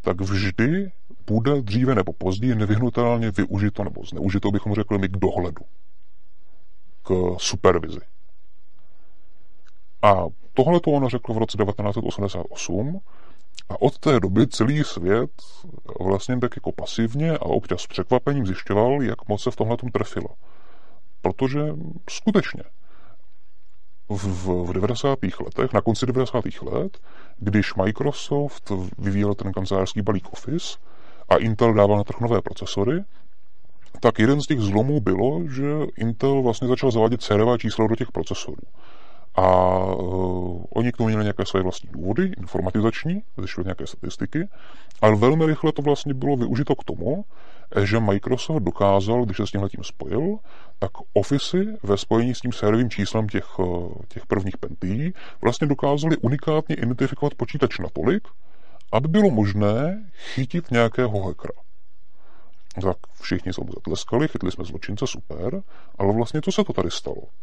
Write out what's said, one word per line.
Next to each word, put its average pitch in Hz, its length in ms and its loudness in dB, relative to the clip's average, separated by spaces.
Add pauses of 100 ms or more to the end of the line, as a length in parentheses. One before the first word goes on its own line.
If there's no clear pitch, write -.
tak 90 200 0
vždy 104 680 2 (360)
bude 127 360 2
dříve 123 320 4
nebo 95 180 4
později 104 420 0
nevyhnutelně 117 760 2
využito 98 540 0
nebo 76 200 -6
zneužito, 98 460 0
bychom 101 240 0
řekli 104 240 0
my, 98 100 0
k 92 80 -2
dohledu, 90 460 0 (1400)
k 92 360 2
supervizi. 87 640 2 (2000)
A 95 220 8 (300)
tohle 165 260 6
to 165 100 2
ona 139 180 4
řekla 117 260 -2
v 107 40 0
roce 110 200 0
devatenáct 104 360 2
set 113 100 -2
osmdesát 98 460 -2
osm 135 500 -2 (680)
a - 140 -2
od 131 160 4
té 135 220 4
doby 98 260 4
celý 139 380 2
svět 107 460 0 (720)
vlastně 98 380 0
tak 120 180 0
jako - 160 -4
pasivně 131 600 -2
a 151 100 -2
občas - 380 0
s - 60 -6
překvapením 127 600 2
zjišťoval, 110 560 2
jak 110 260 -2
moc - 140 0
se 127 80 0
v - 60 -8
tomhletom 117 340 0
trefilo. - 380 -2 (920)
Protože 131 380 0 (500)
skutečně - 520 0 (1500)
v, 101 160 -2
v, 90 400 0
v 87 80 -2
devadesátých 117 680 0
letech, - 320 0
na 107 80 4
konci 117 260 0
devadesátých 120 560 0
let, 120 360 -2 (400)
když 101 360 2
Microsoft 139 1000 0 (260)
vyvíjel 101 360 2
ten 98 180 -4
kancelářský 95 500 0
balík 98 300 0
Office - 460 -4 (500)
a 92 80 8
Intel 113 380 4
dával 104 220 6
na 101 80 2
trh - 160 -6
nové 117 220 2
procesory, 117 600 -2 (960)
tak 117 180 6
jeden 135 220 6
z 139 60 -2
těch 143 140 2
zlomů 110 400 4
bylo, 117 480 2
že 139 240 -2 (240)
Intel 135 460 2
vlastně 120 260 2
začal 127 220 4
zavádět 113 320 4
sériová 110 360 4
čísla 110 280 0
do 110 100 2
těch - 160 -4
procesorů. - 500 -4 (720)
A, 92 80 4
eh, 92 540 4 (760)
oni 120 220 0
k - 40 -6
tomu 113 120 2
měli 107 160 2
nějaké 101 220 0
své 95 160 0
vlastní 90 300 -4
důvody, 98 460 0
informatizační, 110 840 0 (140)
zjišťovali 95 300 -4
nějaké 92 200 -4
statistiky, - 600 -4 (540)
ale 107 140 8
velmi 143 300 6
rychle 156 260 2
to 147 100 -2
vlastně 143 320 2
bylo 139 220 0
využito 117 400 2
k - 80 -6
tomu, 139 400 -2 (580)
že 101 180 2
Microsoft 113 600 0
dokázal, 98 640 4
když 98 120 -2
se 104 100 0
s - 40 -4
tímhletím 98 340 -2
spojil, 147 540 -2 (400)
tak 98 120 -2 (220)
Office 139 460 2 (240)
ve 101 140 4
spojení 117 380 2
s - 60 -6
tím 123 120 -2
sériovým 110 380 4
číslem 107 380 0
těch, 98 180 -2 (140)
eh, 92 40 4 (440)
těch - 180 -6
prvních 98 300 0
Pentií 110 560 -2 (300)
vlastně 123 240 2
dokázali 143 500 2
unikátně 151 580 0
identifikovat 131 600 0
počítač - 440 0
natolik, 95 500 0 (640)
aby 127 160 4
bylo 202 220 6
možné 110 840 2
chytit - 580 -4
nějakého 117 520 2
hackera. - 380 -4 (1200)
Tak 92 140 2 (240)
všichni 90 320 -2
jsme - 120 -4 (100)
zatleskali, 120 540 0
chytli 92 240 -2
jsme 87 120 -6
zločince, 101 420 -4
super, 120 560 -4 (360)
ale 98 140 4
vlastně 117 300 0
co 196 100 0
se 208 120 2
to - 80 -4
tady 85 180 0
stalo? - 320 -4 (200)